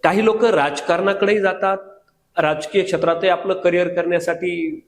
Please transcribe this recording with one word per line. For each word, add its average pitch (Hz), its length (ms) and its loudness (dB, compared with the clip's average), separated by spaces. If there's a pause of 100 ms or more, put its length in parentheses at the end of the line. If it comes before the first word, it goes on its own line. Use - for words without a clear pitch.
काही 185 200 2
लोक 220 200 4
राजकारणाकडेही 196 960 0
जातात, 196 380 0 (600)
राजकीय 156 440 0
क्षेत्रातही 170 460 0
आपलं 185 260 0
करिअर 180 340 2
करण्यासाठी 170 1000 -4